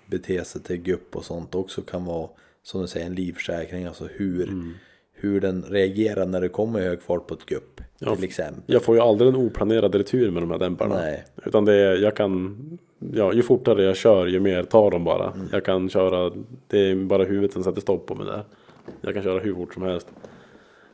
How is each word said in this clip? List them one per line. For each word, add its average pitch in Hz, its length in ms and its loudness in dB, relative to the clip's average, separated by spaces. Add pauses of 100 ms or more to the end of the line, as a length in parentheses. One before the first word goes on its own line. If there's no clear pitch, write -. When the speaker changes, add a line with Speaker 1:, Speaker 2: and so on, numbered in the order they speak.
Speaker 1:
beter 92 360 -4
sig - 200 -12
till 90 140 -8
gupp 87 400 -6
och - 80 -10
sånt 85 300 -12
också 92 280 -6
kan 90 220 -8
vara, 82 240 -8 (340)
som - 180 -8
du 90 60 -4
säger, 85 200 -8
en 90 80 -8
livförsäkring. 90 680 -6
Alltså 82 220 -12
hur, 90 420 -4
Speaker 2:
Mm. 87 240 -8 (400)
Speaker 1:
hur 98 280 -2
den 92 220 -2
reagerar 98 640 0
när 92 140 -2
det 90 80 -2
kommer 107 320 -2
i 92 40 -2
hög 87 180 -4
fart 87 240 -4
på 80 80 -10
ett - 120 -18
gupp, - 340 -10 (180)
Speaker 2:
Ja, 110 160 -2
Speaker 1:
till 92 100 -4
exempel. - 420 -8
Speaker 2:
jag 123 160 4
får 117 120 4
ju 117 60 6
aldrig 117 300 6
en 131 60 0
oplanerad 107 580 0
retur 104 360 2
med 85 120 -2
de 85 80 -4
här 85 80 -4
dämparna. 92 360 -2
Speaker 1:
Nej. 80 300 -4 (200)
Speaker 2:
Utan 107 200 4
det 104 100 8
är, 98 220 6
jag 104 200 2
kan, 98 400 -2 (420)
ja, 101 340 0
ju 120 100 4
fortare 117 400 4
jag 95 140 4
kör, 98 300 6
ju 92 140 0
mer 92 220 2
tar 104 280 6
de 87 140 0
bara. 92 280 0
Speaker 1:
Mm. 95 200 -10
Speaker 2:
Jag 101 120 -2
kan 92 240 0
köra, 90 440 2 (340)
det 104 120 0
är 95 180 4
bara 95 280 2
huvudet 101 280 0
som 92 120 -6
sätter 92 160 -2
stopp - 260 -2
på 101 80 -10
mig 101 120 -10
där. 101 180 -8 (560)
Jag 98 140 -6
kan 101 80 -6
köra 95 180 -2
hur 101 140 -4
fort 87 200 -10
som 92 80 -10
helst. 90 240 -6 (880)